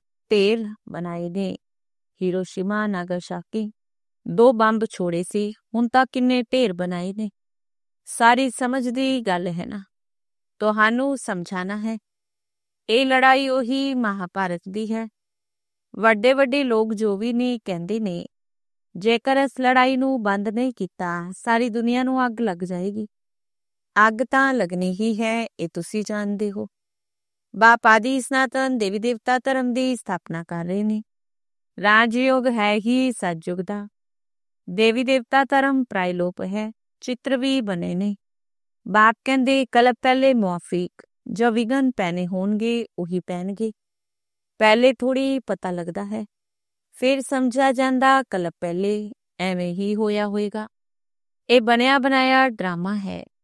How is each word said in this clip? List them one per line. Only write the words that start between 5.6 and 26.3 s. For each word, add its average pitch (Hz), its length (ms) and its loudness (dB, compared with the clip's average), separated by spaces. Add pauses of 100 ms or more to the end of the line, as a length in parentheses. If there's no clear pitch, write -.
ਤਾਂ 262 240 4
ਕਿੰਨੇ 254 300 0
ਢੇਰ 240 320 0
ਬਣਾਏ 180 400 -6
ਨੇ। 208 160 -6 (760)
ਸਾਰੀ 247 440 2
ਸਮਝ 247 400 -4
ਦੀ 262 320 -2
ਗੱਲ 180 260 -2
ਹੈ 175 180 -6
ਨਾ, 202 180 -12 (760)
ਤੁਹਾਨੂੰ 220 580 2
ਸਮਝਾਣਾ 185 600 -6
ਹੈ। 220 200 -6 (920)
ਇਹ 254 160 4
ਲੜਾਈ 262 440 4
ਉਹੀ 269 440 -2
ਮਹਾਭਾਰਤ 196 760 -4
ਦੀ 214 240 -6
ਹੈ। 226 140 -6 (880)
ਵੱਡੇ 226 380 4
ਵੱਡੇ 277 300 2
ਲੋਕ 220 300 0
ਜੋ 202 240 0
ਵੀ 233 160 -2
ਨੇ 247 320 -2
ਕਹਿੰਦੇ 180 340 -4
ਨੇ, 180 260 -4 (720)
ਜੇਕਰ 233 400 0
ਇਸ 269 140 0 (100)
ਲੜਾਈ 254 360 4
ਨੂੰ 262 260 0
ਬੰਦ 202 260 0
ਨਹੀਂ 240 260 -2
ਕੀਤਾ, 175 560 -6
ਸਾਰੀ 233 380 -2
ਦੁਨੀਆ 240 340 -2
ਨੂੰ 254 220 0
ਅੱਗ 233 160 -4
ਲੱਗ 190 160 -2
ਜਾਏਗੀ। 185 500 -6 (1000)
ਅੱਗ 220 60 4 (180)
ਤਾਂ 269 220 4
ਲੱਗਣੀ 185 400 0
ਹੀ 214 280 -2
ਹੈ, 226 260 -2 (120)
ਇਹ 170 140 -4
ਤੁਸੀਂ 202 340 -6
ਜਾਣਦੇ 208 440 -4